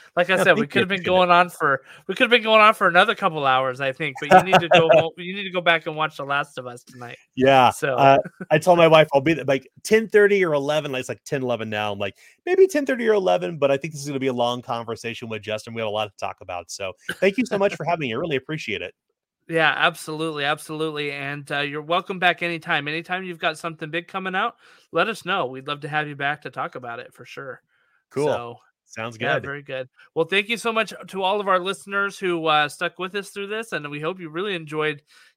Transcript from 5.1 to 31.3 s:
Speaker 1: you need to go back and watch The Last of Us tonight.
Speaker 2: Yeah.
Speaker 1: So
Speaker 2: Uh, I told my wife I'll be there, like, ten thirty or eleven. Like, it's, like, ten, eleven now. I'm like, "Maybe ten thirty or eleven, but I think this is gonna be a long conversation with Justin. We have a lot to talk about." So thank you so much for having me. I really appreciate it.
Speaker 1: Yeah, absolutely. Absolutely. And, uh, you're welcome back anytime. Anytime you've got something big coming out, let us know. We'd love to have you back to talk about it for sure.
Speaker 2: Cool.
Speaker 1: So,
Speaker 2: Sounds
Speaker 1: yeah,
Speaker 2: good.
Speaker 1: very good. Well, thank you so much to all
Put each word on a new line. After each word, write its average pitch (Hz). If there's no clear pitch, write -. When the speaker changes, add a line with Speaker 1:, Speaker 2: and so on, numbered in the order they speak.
Speaker 1:
you 180
need 202
to 190
go 180
back 165
and 156
watch 156
The 143
Last 143
of 127
Us 123
tonight. 123
Speaker 2:
Yeah. 131
Speaker 1:
So 135
Speaker 2:
Uh, 135
I 156
told 175
my 165
wife 156
I'll 143
be 160
there, 131
like, 139
ten 220
thirty 202
or 160
eleven. 147
Like, 127
it's, -
like, 117
ten, 139
eleven 113
now. 107
I'm 101
like, 101
"Maybe 370
ten 294
thirty 240
or 214
eleven, 180
but 139
I 139
think 156
this 139
is 143
gonna 139
be 135
a 127
long 120
conversation 117
with 110
Justin. 107
We 113
have 110
a -
lot 107
to -
talk 98
about." 90
So 95
thank 196
you 247
so 202
much 196
for 170
having 156
me. 110
I -
really 156
appreciate 120
it. 87
Speaker 1:
Yeah, 160
absolutely. 156
Absolutely. 151
And, 143
uh, 143
you're 147
welcome 180
back 175
anytime. 165
Anytime 170
you've 170
got 160
something 160
big 170
coming 190
out, 220
let 180
us -
know. 175
We'd 131
love 147
to 147
have 151
you 147
back 143
to 135
talk 139
about 123
it -
for -
sure. 135
Speaker 2:
Cool. 143
Speaker 1:
So, 120
Speaker 2:
Sounds 113
Speaker 1:
yeah, 139
Speaker 2:
good. 123
Speaker 1:
very 143
good. 131
Well, 160
thank 202
you 233
so 226
much 220
to 190
all 202